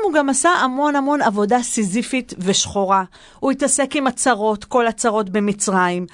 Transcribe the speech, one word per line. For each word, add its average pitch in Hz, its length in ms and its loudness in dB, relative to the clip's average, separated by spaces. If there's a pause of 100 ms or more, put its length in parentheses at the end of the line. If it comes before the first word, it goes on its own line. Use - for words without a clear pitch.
הוא 370 80 2
גם 294 160 2
עשה 277 220 2
המון 285 460 0
המון 277 260 0
עבודה 208 400 2
סיזיפית 226 760 -2
ושחורה. 190 680 0 (360)
הוא 269 120 0
התעסק 269 440 0
עם 269 100 0
הצרות, 220 580 0
כל 240 220 2
הצרות 220 440 -2
במצרים. 190 840 0